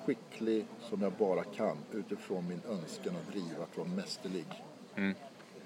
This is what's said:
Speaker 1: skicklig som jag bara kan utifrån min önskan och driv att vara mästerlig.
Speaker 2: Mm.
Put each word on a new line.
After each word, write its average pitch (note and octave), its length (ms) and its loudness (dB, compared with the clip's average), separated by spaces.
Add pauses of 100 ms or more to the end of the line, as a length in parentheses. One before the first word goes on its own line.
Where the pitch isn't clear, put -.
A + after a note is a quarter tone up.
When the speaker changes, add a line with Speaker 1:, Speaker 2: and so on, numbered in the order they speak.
Speaker 1:
skicklig A2 580 4 (240)
som G2 140 2
jag F#2+ 100 4
bara F#2 320 6
kan F2 320 2 (160)
utifrån G2 560 -2
min F2 120 -2 (100)
önskan F2+ 440 -2 (120)
och F#2+ 60 -6
driv E2+ 300 -2
att - 160 -6
vara E2+ 100 0
mästerlig. F#2 560 -2 (520)
Speaker 2:
Mm. G2 180 4 (520)